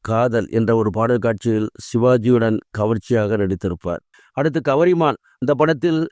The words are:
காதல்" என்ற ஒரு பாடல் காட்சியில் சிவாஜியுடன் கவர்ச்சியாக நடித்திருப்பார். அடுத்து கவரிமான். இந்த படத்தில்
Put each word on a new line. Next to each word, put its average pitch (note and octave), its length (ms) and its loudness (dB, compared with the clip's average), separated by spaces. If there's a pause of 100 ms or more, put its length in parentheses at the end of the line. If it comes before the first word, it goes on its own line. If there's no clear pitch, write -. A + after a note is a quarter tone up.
காதல்" A2+ 500 0
என்ற A2+ 260 0
ஒரு G#2+ 140 0
பாடல் A2+ 320 0
காட்சியில் A2 460 -2 (100)
சிவாஜியுடன் A#2 800 2 (120)
கவர்ச்சியாக G#2+ 680 0
நடித்திருப்பார். F#2 680 -4 (340)
அடுத்து D3 240 0
கவரிமான். D#3 580 2 (200)
இந்த C#3 160 0
படத்தில் D#3+ 580 0